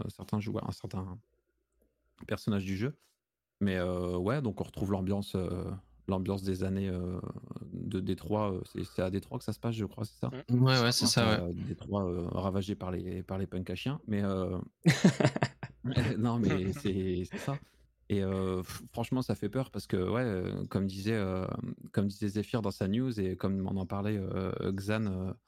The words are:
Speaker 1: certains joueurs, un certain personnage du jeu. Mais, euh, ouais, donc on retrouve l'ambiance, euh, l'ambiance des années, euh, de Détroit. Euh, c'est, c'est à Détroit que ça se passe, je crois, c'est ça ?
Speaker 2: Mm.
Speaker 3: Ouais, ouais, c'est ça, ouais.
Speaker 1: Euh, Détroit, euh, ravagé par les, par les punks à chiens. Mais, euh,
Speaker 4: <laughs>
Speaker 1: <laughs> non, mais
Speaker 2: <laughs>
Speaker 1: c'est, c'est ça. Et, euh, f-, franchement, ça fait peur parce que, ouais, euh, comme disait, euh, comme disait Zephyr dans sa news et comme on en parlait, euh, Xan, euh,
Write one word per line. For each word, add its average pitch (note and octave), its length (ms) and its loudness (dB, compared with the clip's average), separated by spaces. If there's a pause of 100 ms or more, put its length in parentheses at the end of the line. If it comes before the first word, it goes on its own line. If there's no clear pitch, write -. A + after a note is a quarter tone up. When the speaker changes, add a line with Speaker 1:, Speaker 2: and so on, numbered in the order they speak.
Speaker 1:
certains G2+ 320 -4
joueurs, G#2 280 -2
un G#2+ 40 -2
certain F#2+ 480 -6 (1080)
personnage G2+ 380 0
du F#2+ 120 0
jeu. B2 180 0 (640)
Mais, G2 160 4
euh, F2+ 420 0
ouais, A2 240 2
donc G#2 200 -2
on - 20 -2
retrouve - 280 -2
l'ambiance, G2+ 440 0
euh, F2+ 280 -2 (440)
l'ambiance F#2+ 360 0
des F#2+ 200 0
années, F#2+ 260 0
euh, F2+ 300 -2 (540)
de F#2 260 -2
Détroit. G2 540 0
Euh, F#2 80 -2 (100)
c'est, F#2 120 -6
c'est - 200 -4
à F#2 80 2
Détroit G2 260 -4
que - 60 -8
ça G#2+ 100 -2
se - 60 -8
passe, A#2 160 -2
je A2 100 0
crois, A2 200 -6
c'est - 140 -14
ça ? B2 120 -2 (180)
Speaker 2:
Mm. B2 140 8
Speaker 3:
Ouais, C3 180 8
ouais, A#2+ 100 6
c'est B2 140 2
ça, A#2 240 6
ouais. F2+ 200 4
Speaker 1:
Euh, F2 40 -2 (140)
Détroit, G2 380 -2
euh, F2 260 0
ravagé F#2+ 440 0
par F#2 160 -4
les, F2+ 300 -4
par F#2+ 160 -6
les G2 80 0
punks F#2 240 -4
à F#2 60 -2
chiens. C3+ 320 -4
Mais, G2+ 160 0
euh, F#2 340 0 (280)
Speaker 4:
<laughs> - 1000 2
Speaker 1:
<laughs> B2 340 0
non, A#2 220 2
mais F#2+ 340 2
Speaker 2:
<laughs> - 0 -
Speaker 1:
c'est, F#2+ 580 0
c'est - 60 -6
ça. C#3 200 -4 (520)
Et, G2 140 2
euh, F#2+ 380 0
f-, - 200 -10 (100)
franchement, B2+ 300 0
ça A2+ 140 0
fait G#2 140 -2
peur C3 220 -2
parce - 160 -8
que, - 100 0
ouais, F#2+ 260 2
euh, G2 460 0
comme G2 160 2
disait, G2 300 0
euh, F#2 300 0 (480)
comme G2+ 140 4
disait G2+ 200 -2
Zephyr G#2+ 340 0
dans G2+ 100 0
sa G2 160 -2
news A2+ 320 0
et F#2+ 180 0
comme G2 300 0
on G2 100 -2
en F#2+ 80 0
parlait, G2+ 320 0
euh, F#2+ 340 -2 (200)
Xan, G#2 340 0
euh, F#2+ 280 -2 (140)